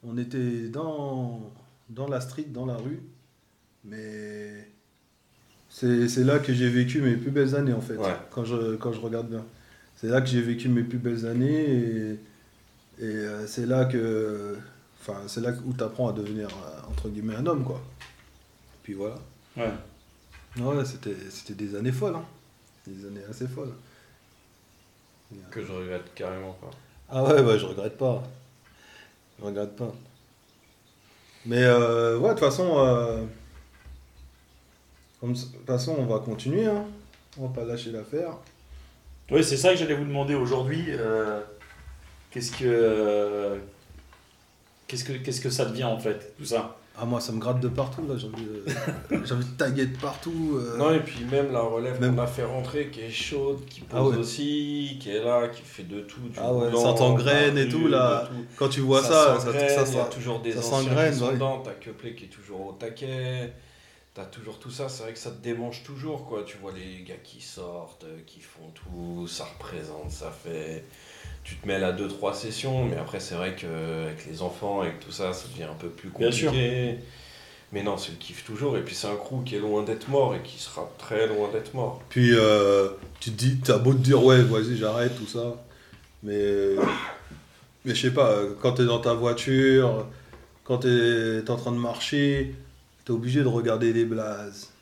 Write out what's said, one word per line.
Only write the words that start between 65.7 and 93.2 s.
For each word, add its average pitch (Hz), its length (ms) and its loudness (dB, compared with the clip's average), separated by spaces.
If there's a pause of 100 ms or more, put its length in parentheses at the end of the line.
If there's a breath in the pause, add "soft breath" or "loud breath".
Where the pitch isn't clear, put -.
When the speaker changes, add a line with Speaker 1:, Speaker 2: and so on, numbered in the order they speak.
Speaker 2:
toujours, 139 440 -10
quoi. 107 200 -6
Tu 104 120 -16
vois 95 120 -12
les 92 320 -14
gars 90 220 -16
qui - 160 -20
sortent, 87 640 -14
euh, 80 200 -16
qui - 140 -20
font - 340 -20
tout, 87 540 -10
ça - 160 -10 (160)
représente, 78 540 -12
ça 80 180 -10
fait. 80 540 -10 (600 loud breath)
Tu 85 120 -14
te 101 120 -12
mêles 95 160 0
à 90 80 0
deux, 98 160 -4
trois 98 260 -4
sessions, 131 520 -4
mais 95 100 -2
après, 80 240 -8
c'est - 140 -10
vrai 92 200 -4
qu'avec 80 720 -8
les 80 160 -12
enfants 98 400 -4
et 82 160 -4
tout - 140 -16
ça, 92 220 -4
ça - 180 -12
devient 82 180 -10
un 78 40 -10
peu 85 140 -10
plus 92 200 -14 (100)
Speaker 3:
Bien 117 140 4
sûr. 143 180 2
Speaker 2:
compliqué. 123 460 0 (760 loud breath)
Mais 101 100 -4
non, 101 140 0
c'est - 160 -10
le 82 60 -14
kiff - 260 -16
toujours. 113 340 -2
Et - 40 -2
puis, - 120 -8
c'est - 140 -6
un 104 80 -2
crew 131 280 -6
qui 110 120 -6
est 101 40 -2
loin 104 220 0
d'être 110 260 -4
mort 135 260 4
et 90 80 -6
qui - 160 -16
sera - 380 -10
très 110 300 0
loin 104 260 2
d'être 110 220 -6
mort. 123 340 -2
Speaker 1:
Puis, 123 240 6
euh, 101 560 8 (320)
tu 117 100 -6
te 107 60 -8
dis, 131 220 2
t'as 117 200 6
beau 123 140 6
te 131 60 6
dire, « 127 260 6
Ouais, 127 180 10
vas-y, 113 340 2
j'arrête, 117 420 0
tout 107 80 -8
ça. » 117 360 -6 (600 loud breath)
Mais, 101 540 2 (1080 loud breath)
mais 120 100 0
je - 60 0
sais 127 140 2
pas, 131 160 6
euh, 101 320 2
quand 127 100 4
t'es 127 140 4
dans 117 140 2
ta 117 120 2
voiture, 120 920 4 (580 loud breath)
quand 123 140 0
t'es, 117 640 4
t'es 120 60 -6
en 117 60 2
train 120 160 -4
de 120 60 0
marcher, 135 760 0 (500)
t'es - 60 -6
obligé 123 320 0